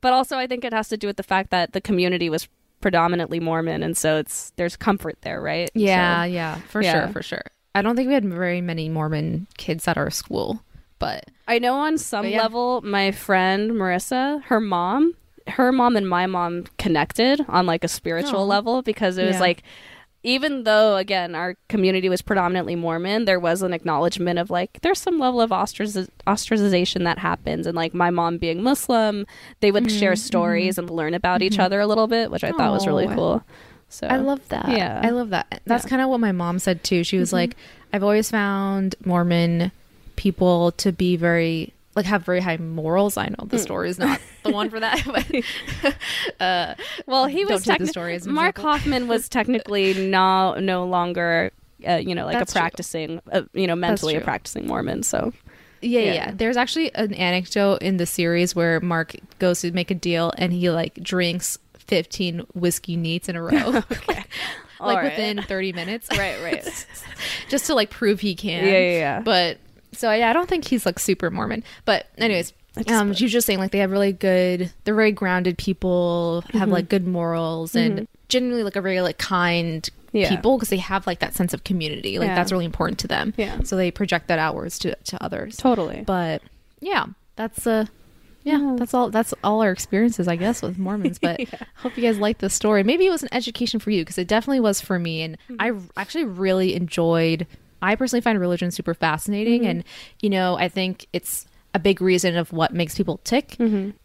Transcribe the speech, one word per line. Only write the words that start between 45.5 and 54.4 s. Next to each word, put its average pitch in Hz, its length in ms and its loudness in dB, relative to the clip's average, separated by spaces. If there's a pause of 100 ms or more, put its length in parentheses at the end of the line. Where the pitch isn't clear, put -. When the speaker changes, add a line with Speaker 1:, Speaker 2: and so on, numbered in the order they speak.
Speaker 2:
but, 277 100 2 (460)
Speaker 1:
<laughs> - 0 -
Speaker 2:
uh, 180 340 0 (320)
Speaker 1:
Well, 262 200 2
he 302 160 -2
Speaker 2:
don't 311 100 0
Speaker 1:
was 190 120 0
Speaker 2:
take 240 160 2
the - 40 -2
Speaker 1:
techni-, - 40 0
Speaker 2:
story 170 260 -6
as 175 120 -8
an 247 60 -4
Speaker 1:
Mark 330 240 0
Speaker 2:
example. 302 160 0
Speaker 1:
Hoffman 277 360 0
was 233 200 0
Speaker 2:
<laughs> 254 100 -2
Speaker 1:
technically 208 540 0 (160)
no, 190 460 4
no 185 320 -2
longer, 175 640 0 (360)
uh, 175 100 2
you 180 180 -2
know, 170 100 -4
like, 233 140 -2
Speaker 2:
That's - 140 -2
Speaker 1:
a - 20 -8
Speaker 2:
true. 196 60 2
Speaker 1:
practicing, 165 600 -4 (100)
uh, 190 120 -6 (100)
you 190 140 -2
know, 170 80 0
Speaker 2:
That's 147 60 -4 (100)
Speaker 1:
mentally 156 240 0
a 156 60 -2
Speaker 2:
true. - 40 -10
Speaker 1:
practicing - 420 -6